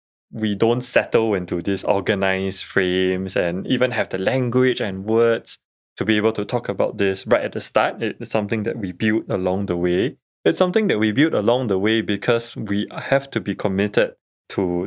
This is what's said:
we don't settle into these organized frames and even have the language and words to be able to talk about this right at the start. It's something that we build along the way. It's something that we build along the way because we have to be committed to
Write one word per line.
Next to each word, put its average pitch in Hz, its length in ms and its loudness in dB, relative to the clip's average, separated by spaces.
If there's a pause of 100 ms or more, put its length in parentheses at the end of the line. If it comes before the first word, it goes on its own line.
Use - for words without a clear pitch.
(320)
we 107 220 -2
don't 117 280 2
settle 113 500 2
into 90 300 -2
these 98 220 -2
organized 95 800 0
frames 92 720 0
and 92 300 -2
even 123 260 0
have 110 180 -2
the 95 80 -4
language 123 640 0
and 98 240 -4
words 113 540 2 (380)
to - 80 -4
be 107 120 4
able 107 160 2
to 104 120 -4
talk 117 240 -4
about 104 300 -2
this 98 280 0
right - 160 4
at - 100 -6
the 107 80 -6
start. 135 400 0
It's 113 300 -6
something 107 320 -2
that 107 160 -4
we 95 140 -4
build 110 360 0
along 95 380 0
the 90 100 -2
way. 90 400 0 (280)
It's 165 140 2
something 190 300 2
that 110 120 2
we 110 100 4
build 139 240 2
along 117 320 2
the 95 120 2
way 110 240 2
because 104 540 -2
we 101 360 -2
have - 400 0
to - 80 -2
be 98 160 -4
committed 101 580 0 (360)
to 90 360 -2